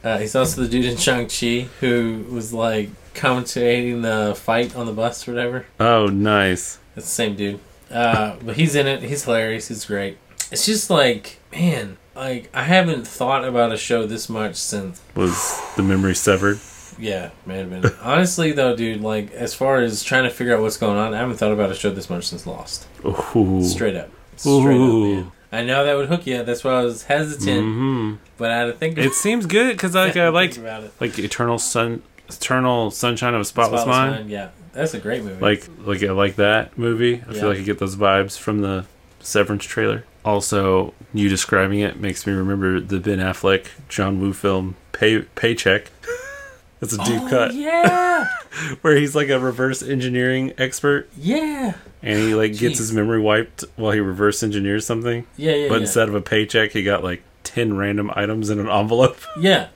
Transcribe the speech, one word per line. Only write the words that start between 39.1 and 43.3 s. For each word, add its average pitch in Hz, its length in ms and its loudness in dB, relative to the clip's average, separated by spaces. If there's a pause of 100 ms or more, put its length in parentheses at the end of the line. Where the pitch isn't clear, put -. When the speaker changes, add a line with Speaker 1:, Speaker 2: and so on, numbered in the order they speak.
Speaker 2:
Severance 101 440 0
trailer. 107 380 -2 (220)
Also, 98 680 0 (200)
you 104 160 2
describing 98 500 2
it 104 200 -2
makes - 280 -6
me 98 60 0
remember 95 480 0
the 92 180 -4
Ben 98 200 0
Affleck, 95 480 -2 (200)